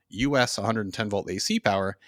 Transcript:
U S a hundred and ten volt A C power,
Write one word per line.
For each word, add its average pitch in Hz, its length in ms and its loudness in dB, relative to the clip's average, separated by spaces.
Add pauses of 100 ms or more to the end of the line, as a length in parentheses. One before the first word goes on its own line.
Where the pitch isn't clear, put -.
U 135 280 0
S 123 200 2
a 104 40 -4
hundred 110 240 0
and 95 80 -6
ten 110 160 -2
volt 98 200 -2
A 92 100 -2
C 220 200 0
power, 98 380 0 (100)